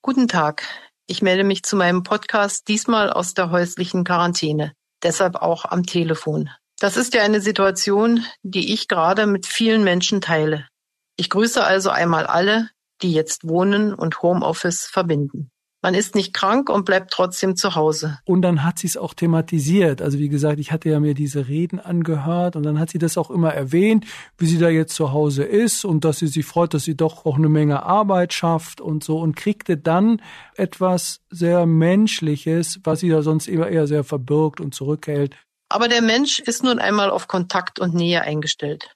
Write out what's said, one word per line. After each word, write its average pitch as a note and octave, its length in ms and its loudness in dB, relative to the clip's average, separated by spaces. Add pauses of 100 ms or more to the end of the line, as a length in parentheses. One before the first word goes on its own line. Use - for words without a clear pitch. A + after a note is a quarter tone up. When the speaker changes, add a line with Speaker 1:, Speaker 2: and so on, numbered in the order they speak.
Speaker 1:
Guten B3+ 260 2
Tag, D3+ 360 0 (420)
ich - 160 -6
melde F#3+ 220 4
mich G3 180 0
zu - 140 -2
meinem F3+ 260 2
Podcast, G3+ 640 -2
diesmal A3 420 2
aus F3+ 220 -2
der F3+ 180 -2
häuslichen F3 540 0
Quarantäne, E3+ 680 0 (300)
deshalb F3+ 340 0
auch E3+ 280 0
am F3+ 200 -2
Telefon. D#3 640 -2 (280)
Das G3+ 200 0
ist B3 160 -2
ja A3+ 80 4
eine G#3+ 180 2
Situation, G3+ 840 2 (180)
die F#3+ 320 -4
ich - 120 -6
gerade F#3+ 400 2
mit G3 200 0
vielen A3 360 2
Menschen F#3 380 2
teile. D#3 460 -2 (500)
Ich E3+ 140 -4
grüße A3+ 340 2
also F#3+ 240 2
einmal E3 380 0
alle, G#3+ 420 0 (340)
die F3+ 100 0
jetzt D#3 360 -2
Wohnen G3 460 2
und - 280 -4
Homeoffice F3 640 0
verbinden. D3+ 640 -2 (320)
Man F3+ 120 0
ist G3 200 -2
nicht F#3+ 200 -2
krank A#3+ 340 0
und G3+ 160 0
bleibt F#3 280 0
trotzdem F#3 420 -2
zu F#3 220 -2
Hause. D#3 500 0
Speaker 2:
Und F#3 160 2
dann E3+ 220 2
hat E3+ 140 -2
sie's - 180 -4
auch - 180 -8
thematisiert. E3 880 2
Also C#3+ 160 -2
wie D3 100 0
gesagt, D3 300 0
ich D3+ 140 -6
hatte D#3+ 160 -2
ja D3+ 120 2
mir D3+ 140 2
diese C#3 340 -4
Reden E3 300 -2
angehört E3+ 800 -2
und D3 80 -2
dann D3+ 140 0
hat D#3+ 120 -2
sie - 80 -6
das D#3+ 180 -2
auch - 140 -2
immer D#3+ 240 0
erwähnt, F#3 500 2 (320)
wie E3+ 100 0
sie E3 120 4
da E3+ 100 4
jetzt D#3+ 260 0
zu D3 180 -2
Hause C#3+ 320 0
ist A3 400 0
und D#3+ 200 0
dass D#3 140 2
sie E3 80 -2
sich D3 180 -2
freut, E3+ 300 0
dass D3 100 -2
sie D#3 120 -4
doch D#3+ 280 -2
auch C#3+ 120 0
eine D#3 120 4
Menge D3 360 2
Arbeit F#3+ 480 2
schafft E3 480 -2
und D#3 240 -4
so D#3 160 -2
und D#3+ 160 0
kriegte G3+ 400 -2
dann F#3+ 440 2 (360)
etwas F#3 640 -2 (100)
sehr E3+ 360 2
Menschliches, E3 1160 0
was D#3+ 180 -2
sie F3+ 80 0
ja D#3 140 4
sonst D#3 240 0
immer E3+ 220 -2
eher D#3+ 180 2
sehr D3 160 0
verbirgt D3 580 -2
und D3 140 -8
zurückhält. C#3+ 600 -4 (320)
Speaker 1:
Aber A#3 200 0
der A#3+ 140 2
Mensch A#3+ 380 2
ist A#3+ 240 -4
nun B3 140 2
einmal G3+ 320 0
auf - 180 -4
Kontakt F3+ 500 -4
und F3+ 160 -2
Nähe E3+ 280 0
eingestellt. D3+ 720 -6